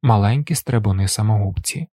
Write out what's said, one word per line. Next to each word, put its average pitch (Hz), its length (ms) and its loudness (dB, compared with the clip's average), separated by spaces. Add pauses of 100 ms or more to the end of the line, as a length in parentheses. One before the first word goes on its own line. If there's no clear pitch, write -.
Маленькі 117 540 2
стрибуни-самогубці. 107 1400 -2